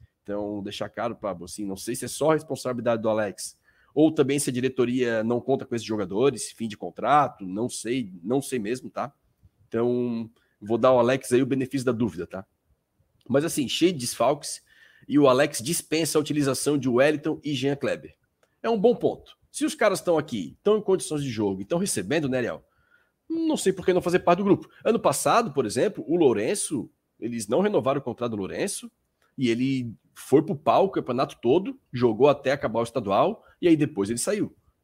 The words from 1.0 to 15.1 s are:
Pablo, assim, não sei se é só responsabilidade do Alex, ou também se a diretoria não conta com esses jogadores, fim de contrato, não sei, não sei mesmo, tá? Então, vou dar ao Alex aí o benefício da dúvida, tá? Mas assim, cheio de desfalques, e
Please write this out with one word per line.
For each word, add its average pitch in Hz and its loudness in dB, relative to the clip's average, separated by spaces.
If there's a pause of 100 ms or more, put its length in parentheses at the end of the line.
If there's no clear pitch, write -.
Pablo, 90 -6
assim, 104 -10
não 95 -6
sei 120 -6
se - -8
é 120 -8
só 147 2
responsabilidade 123 -2
do 110 -2
Alex, 107 -4 (360)
ou 156 4
também 143 2
se 139 -2
a - -2
diretoria 120 0
não 120 0
conta 123 0
com - -6
esses 107 -6
jogadores, 107 0
fim 117 -8
de 101 -12
contrato, 120 0
não 104 -4
sei, 117 -6 (100)
não 123 0
sei 131 -6
mesmo, 110 -6
tá? 104 -8 (540)
Então, 120 -2 (300)
vou 110 0
dar 127 6
ao 127 8
Alex 127 2
aí 123 6
o 131 2
benefício 131 -2
da 127 2
dúvida, 98 -2
tá? 95 -12 (840)
Mas 139 2
assim, 147 -2
cheio 180 2
de 151 -8
desfalques, 123 -2 (460)
e 139 2